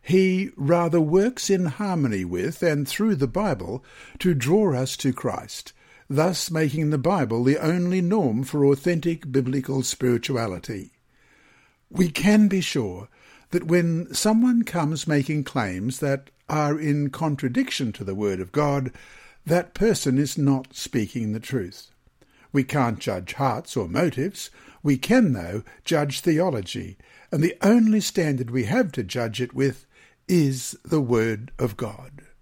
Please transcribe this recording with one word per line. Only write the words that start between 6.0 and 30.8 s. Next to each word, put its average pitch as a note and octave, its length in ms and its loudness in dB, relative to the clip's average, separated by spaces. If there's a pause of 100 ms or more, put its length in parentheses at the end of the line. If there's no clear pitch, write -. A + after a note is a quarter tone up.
thus E3 440 0
making D#3 380 0
the D3+ 80 0
Bible B2+ 440 0
the C#3 160 4
only F3 420 0
norm E3+ 440 0
for C#3+ 200 0
authentic D#3 680 0
biblical C3+ 500 -2
spirituality. A2+ 1080 -2 (1000)
We F3 200 2
can G#3 360 6
be F#3+ 140 2
sure G2+ 480 -4 (420)
that F3 160 -2
when E3+ 480 2
someone A#3 480 4
comes D#3+ 440 -2
making D3 360 2
claims G#2+ 580 -4
that C#3 300 -2 (200)
are D3+ 280 0
in D3 300 0
contradiction C#3 840 -2
to - 120 -10
the F#2+ 100 -4
Word G2 260 0
of F2+ 120 -8
God, C#3 400 0 (540)
that E3+ 280 0
person D3+ 440 2
is C#3+ 180 -2
not C#3 380 0
speaking G#2+ 580 -4
the A2 80 -6
truth. A2 500 -8 (640)
We C3+ 120 2
can't B2 340 0
judge F#2 360 -6
hearts B2+ 400 -4
or G2 140 -2
motives. D3 640 -2 (320)
We C#3+ 160 2
can, G#3+ 340 4
though, F#2+ 300 -6 (220)
judge D3 360 0
theology, D3 800 -2 (340)
and C#3 100 0
the F3 200 0
only G#3+ 380 6
standard C#3 500 -2
we B2 140 0
have F#3 280 0
to B2+ 100 -6
judge A2+ 380 -6
it B2 140 -6
with C3 320 -2 (400)
is C#3 580 2